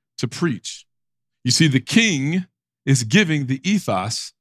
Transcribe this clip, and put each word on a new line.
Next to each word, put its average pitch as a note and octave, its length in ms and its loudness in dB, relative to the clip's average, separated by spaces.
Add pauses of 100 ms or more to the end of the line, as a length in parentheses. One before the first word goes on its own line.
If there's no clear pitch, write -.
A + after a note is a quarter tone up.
(180)
to - 80 -4
preach. - 580 -6 (600)
You B2 80 0
see, E3 160 4
the C3 120 2
king F3+ 640 0 (380)
is C3 200 2
giving D#3 420 0
the C3 220 -4
ethos A2+ 720 -2